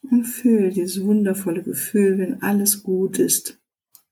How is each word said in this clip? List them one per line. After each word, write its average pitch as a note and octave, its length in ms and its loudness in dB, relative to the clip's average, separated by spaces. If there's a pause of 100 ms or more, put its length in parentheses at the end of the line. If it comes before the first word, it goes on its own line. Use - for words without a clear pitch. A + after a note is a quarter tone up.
Und A#3+ 220 2
fühl G#3 480 2
dieses F#3+ 300 -4
wundervolle F#3+ 600 0
Gefühl, G3 560 0
wenn F#3 240 -4
alles G3+ 400 0
gut F#3 360 -2
ist. - 420 -2 (520)